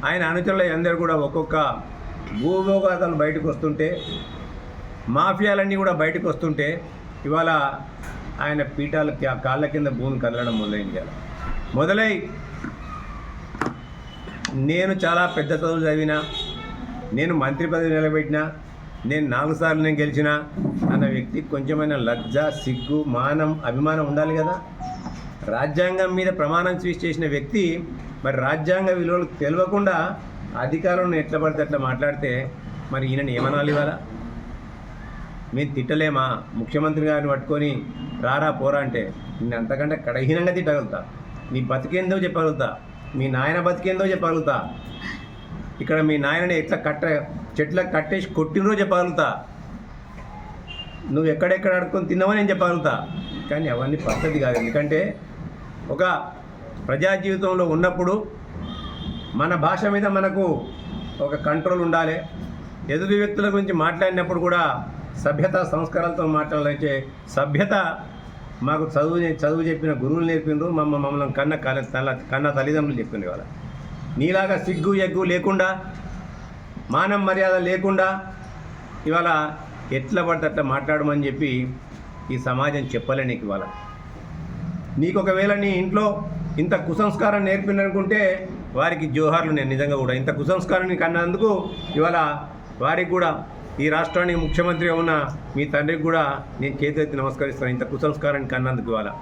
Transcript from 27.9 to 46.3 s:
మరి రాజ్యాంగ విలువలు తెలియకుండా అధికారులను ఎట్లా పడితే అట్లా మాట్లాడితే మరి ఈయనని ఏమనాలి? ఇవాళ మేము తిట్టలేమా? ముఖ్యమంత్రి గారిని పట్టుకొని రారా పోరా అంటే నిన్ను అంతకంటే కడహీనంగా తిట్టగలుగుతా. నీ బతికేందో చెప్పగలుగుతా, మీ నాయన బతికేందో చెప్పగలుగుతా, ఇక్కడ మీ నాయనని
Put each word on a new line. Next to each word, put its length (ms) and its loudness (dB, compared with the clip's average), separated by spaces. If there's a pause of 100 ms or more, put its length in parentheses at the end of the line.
మరి 120 2 (100)
రాజ్యాంగ 520 2
విలువలు 280 2 (160)
తెలియకుండా 540 2 (680)
అధికారులను 600 2
ఎట్లా 200 -2
పడితే 240 2
అట్లా 120 0 (100)
మాట్లాడితే 440 0 (600)
మరి 180 0
ఈయనని 280 0
ఏమనాలి? 360 2
ఇవాళ 180 2 (1600)
మేము 220 0
తిట్టలేమా? 500 2 (340)
ముఖ్యమంత్రి 480 0
గారిని 240 2
పట్టుకొని 380 0 (540)
రారా 260 2 (100)
పోరా 240 2
అంటే 180 -2 (360)
నిన్ను 220 -2
అంతకంటే 360 0 (100)
కడహీనంగా 500 2
తిట్టగలుగుతా. 440 0 (520)
నీ 80 0 (120)
బతికేందో 520 0
చెప్పగలుగుతా, 440 0 (500)
మీ 80 0 (100)
నాయన 300 2
బతికేందో 460 2
చెప్పగలుగుతా, 440 2 (1300)
ఇక్కడ 160 0 (100)
మీ 160 4
నాయనని 380 2